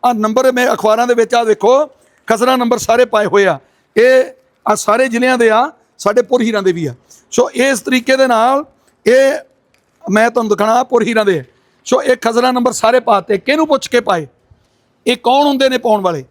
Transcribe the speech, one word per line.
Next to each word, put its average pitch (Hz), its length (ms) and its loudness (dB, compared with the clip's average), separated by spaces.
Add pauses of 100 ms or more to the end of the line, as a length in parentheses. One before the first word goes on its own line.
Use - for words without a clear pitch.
ਆਹ 247 80 0
ਨੰਬਰ 220 380 0
ਮੈਂ 247 220 0
ਅਖਬਾਰਾਂ 220 340 0
ਦੇ 240 60 2
ਵਿੱਚ 233 220 0
ਆ 233 80 2
ਵੇਖੋ, 226 420 2 (420)
ਖਸਰਾ 240 280 0
ਨੰਬਰ 240 220 -2
ਸਾਰੇ 240 280 0
ਪਾਏ 214 200 -2
ਹੋਏ 202 200 2
ਆ, 160 140 -2 (380)
ਇਹ 254 260 4 (440)
ਆਹ 214 80 0
ਸਾਰੇ 233 320 0
ਜ਼ਿਲ੍ਹਿਆਂ 247 300 0
ਦੇ 233 120 2
ਆ, 240 220 0 (260)
ਸਾਡੇ - 240 0
ਪੁਰਹੀਰਾਂ 226 420 -2
ਦੇ 185 80 0
ਵੀ 165 140 -4
ਆ। 123 100 -8 (360)
ਸੋ - 180 0
ਇਸ 254 320 -2
ਤਰੀਕੇ 254 360 0
ਦੇ 269 100 2
ਨਾਲ 254 380 0 (420)
ਇਹ 269 260 4 (760)
ਮੈਂ 214 200 2
ਤੁਹਾਨੂੰ 233 200 -4
ਦਿਖਾਉਣਾ 220 340 0
ਪੁਰਹੀਰਾਂ 226 420 0
ਦੇ। 175 180 0 (420)
ਸੋ 262 180 0
ਇਹ 269 120 2
ਖਸਰਾ 240 360 0
ਨੰਬਰ 247 200 -2
ਸਾਰੇ 240 280 0
ਪਾਤੇ, 208 380 0
ਕਿਹਨੂੰ 302 300 -2
ਪੁੱਛ 285 200 -2
ਕੇ 240 120 0
ਪਾਏ, 180 280 -4 (800)
ਇਹ 247 100 -2
ਕੌਣ 269 280 0
ਹੁੰਦੇ 269 240 0
ਨੇ 254 80 -4
ਪਾਉਣ 220 240 -2
ਵਾਲੇ? 165 300 -4